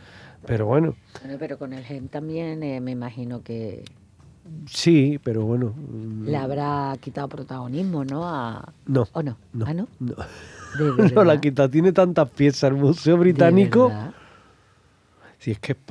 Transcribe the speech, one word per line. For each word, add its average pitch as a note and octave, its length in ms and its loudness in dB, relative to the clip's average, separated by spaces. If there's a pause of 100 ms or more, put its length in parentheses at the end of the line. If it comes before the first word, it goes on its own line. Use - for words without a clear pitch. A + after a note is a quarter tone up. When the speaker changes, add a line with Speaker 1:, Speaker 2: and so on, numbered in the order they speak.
(480)
Speaker 1:
Pero G#2+ 180 -2
bueno. C#3 300 0 (260)
Speaker 2:
Bueno, C3+ 160 -12
pero C#3+ 220 -10
con C3+ 140 -12
el C3 100 -14
gen C3+ 240 -12
también, D#3+ 560 -8
eh, C3+ 180 -6
me B2+ 100 -8
imagino A#2+ 520 -10
que A2+ 400 -10 (840)
Speaker 1:
Sí, D3 580 2
pero A2 220 -2
bueno, A#2 320 -2
mm. A2 480 -12
Speaker 2:
le C#3+ 100 -4
habrá C#3 640 -4
quitado C#3+ 300 -10
protagonismo, C#3 760 -8
¿no? C#3+ 240 -6
A A#2+ 460 -8 (140)
Speaker 1:
No. C3 260 0
Speaker 2:
¿O E3+ 80 -4
no? C#3 160 -8 (160)
Speaker 1:
No. A2+ 140 -4
Speaker 2:
¿Ah, D3 80 -4
no? F#3+ 120 -6 (120)
Speaker 1:
No. B2 160 -8 (600)
Speaker 2:
¿De D3 80 0
Speaker 1:
<laughs> C#3 120 0 (160)
No G#3 100 6
la - 0 - (100)
Speaker 2:
verdad? D3+ 60 2
Speaker 1:
quita. C#3 300 2
Tiene D#3+ 220 4
tantas E3+ 400 2
piezas C#3+ 400 2
el C#3 60 0
Museo D3+ 380 4
Speaker 2:
¿De F3 60 4
Speaker 1:
Británico. F3+ 680 6
Speaker 2:
verdad? G#2+ 240 -6 (1300)
Speaker 1:
Sí, - 120 -4
es G#2 80 -6
que - 140 -6
es, - 40 -6 (140)